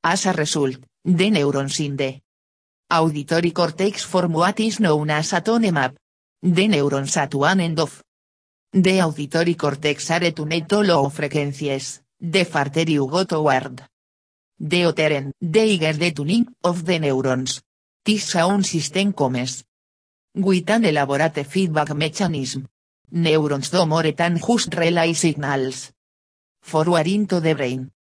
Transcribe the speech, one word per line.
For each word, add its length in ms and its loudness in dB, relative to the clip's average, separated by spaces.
As 220 0
a 60 2
result, 440 -2
the 260 4
neurons 500 0
in 160 -4
the 240 -6
auditory 640 0
cortex 520 -2
form 300 0
what 260 2
is 200 -2
known 300 2
as 220 -2
a 80 0
tone 320 2
map. 220 0
The 260 2
neurons 480 0
at 180 -2
one 260 2
end 200 -2
of 220 -4
the 300 4
auditory 520 0
cortex 560 -2
are 200 2
tuned 380 -4
to 120 2
low 280 4
frequencies, 920 -4
the 240 0
farther 380 0
you 240 0
go 180 0
toward 580 0
the 260 0
other 240 2
end, 320 -2
the 380 2
higher 160 0
the 180 0
tuning 340 0
of 220 0
the 140 0
neurons. 640 0
This 200 0
sound 420 2
system 480 -2
comes 500 -2
with 360 0
an 140 4
elaborate 600 0
feedback 480 0
mechanism. 760 -4
Neurons 600 0
do 160 2
more 260 0
than 260 0
just 360 0
relay 400 0
signals 760 -2
forward 440 0
into 340 0
the 140 2
brain. 360 -4